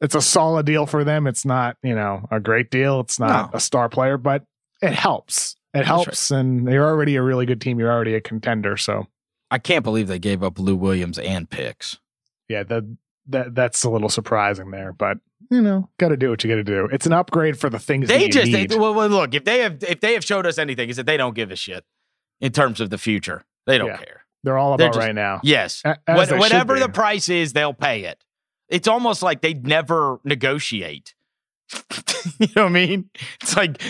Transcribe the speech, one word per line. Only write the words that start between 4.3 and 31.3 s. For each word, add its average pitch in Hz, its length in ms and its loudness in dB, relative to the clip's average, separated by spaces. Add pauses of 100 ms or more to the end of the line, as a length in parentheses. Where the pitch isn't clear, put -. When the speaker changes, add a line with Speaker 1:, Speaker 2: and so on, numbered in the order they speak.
Speaker 1:
it 180 120 2
helps. - 600 0 (200)
It 147 60 0
Speaker 2:
That's 139 100 2
right. 175 160 4
Speaker 1:
helps, - 260 -4
and 127 380 2
you're 139 160 4
already 147 300 2
a 127 60 2
really 127 240 0
good 120 160 -2
team. 123 180 -2
You're 117 120 2
already 113 240 0
a 107 60 -2
contender, 110 540 -2
so. 104 320 -4 (420)
Speaker 2:
I 127 100 -2
can't 156 240 2
believe 110 240 0
they 92 120 -4
gave 98 240 -2
up 90 160 -4
Lou 95 160 2
Williams 90 440 0
and 90 300 -6
picks. - 500 -10 (500)
Speaker 1:
Yeah, 104 140 -4
that, 113 200 -4 (460)
that, 123 260 -4
that's 123 300 0
a 120 40 0
little 107 200 0
surprising 101 640 -2
there, 95 200 -10
but, 101 280 -4 (300)
you 247 120 4
know, 196 280 2 (100)
gotta 160 180 4
do 127 120 2
what 113 140 -2
you 110 60 0
gotta 110 160 0
do. 101 260 -2
It's 139 140 -4
an 165 80 2
upgrade 165 440 0
for 143 120 -2
the 113 100 -4
things 135 300 0
Speaker 2:
They 240 80 4
Speaker 1:
that 381 80 4
you - 80 0
Speaker 2:
just, 208 180 4
Speaker 1:
need. 196 200 2
Speaker 2:
they, 220 60 2
well, 214 160 2
well, 214 140 2
look, 175 260 2
if 143 120 -4
they 233 140 2
have, 180 240 -2
if 175 180 -4
they 220 140 2
have 202 100 -4
showed 196 200 -2
us 165 120 -2
anything, 127 320 -4
is 120 80 -8
that 127 80 -8
they 156 100 2
don't 127 180 -2
give 107 160 -6
a 92 60 -12
shit 90 300 -12 (560)
in 131 100 -2
terms 127 300 2
of 104 80 -2
the 101 80 -6
future. 92 460 -4 (220)
They 135 120 4
don't 98 100 0
Speaker 1:
Yeah. 98 100 -8
Speaker 2:
care. - 280 -20 (180)
Speaker 1:
They're 131 140 0
all 139 180 2
Speaker 2:
They're 123 120 6
Speaker 1:
about 117 80 0
Speaker 2:
just 113 120 0
Speaker 1:
right 107 80 -4
now. 101 280 -2
Speaker 2:
Yes. 123 420 0
Speaker 1:
A-, 151 120 -2 (100)
as 165 100 4
Speaker 2:
What-, 185 100 4
Speaker 1:
they 160 80 0
should 123 40 2
Speaker 2:
whatever 247 340 4
Speaker 1:
be. 269 80 2
Speaker 2:
the 254 80 2
price 208 400 0
is, 165 240 0
they'll 147 200 0
pay 117 300 -2
it. 85 180 -12 (460)
It's 175 200 0
almost 226 360 2
like 165 180 0
they 160 120 0
never 147 720 0
negotiate. 131 920 -4 (560)